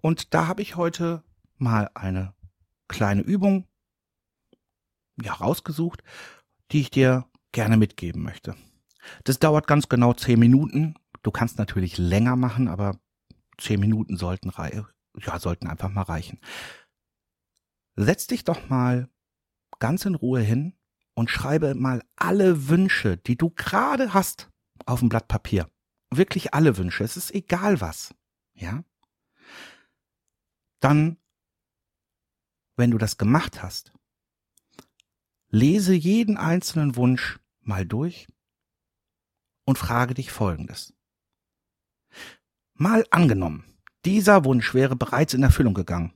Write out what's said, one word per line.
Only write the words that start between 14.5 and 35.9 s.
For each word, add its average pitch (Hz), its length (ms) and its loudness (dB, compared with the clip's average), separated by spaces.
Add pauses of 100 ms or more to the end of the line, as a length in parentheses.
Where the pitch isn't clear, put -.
ja, 87 220 -10
sollten 87 280 -6
einfach 85 220 -6
mal 98 140 -4
reichen. - 360 -8 (1600)
Setz 110 320 0
dich 247 160 -4
doch - 260 -6
mal 123 400 0 (720)
ganz 147 260 -4
in 185 100 -2
Ruhe 127 260 -2
hin 123 320 -2 (400)
und 117 160 -2
schreibe 143 460 -2
mal 127 280 -4 (120)
alle 180 520 2
Wünsche, 160 500 2
die 120 200 -4
du 165 120 0
gerade 247 640 -2
hast, - 360 -2 (360)
auf 120 160 -2
ein 120 80 4
Blatt 113 180 -2
Papier. - 420 -2 (420)
Wirklich 175 420 -2
alle 143 240 4
Wünsche. 90 260 -4
Es - 140 -6
ist - 160 -10
egal 185 480 -2
was. - 320 -10 (400)
Ja? 101 300 -10 (2000)
Dann, 156 360 4 (1600)
wenn 120 160 4
du 113 60 2
das 107 200 -2
gemacht 131 460 0
hast, - 300 -16 (1600)
lese 175 440 4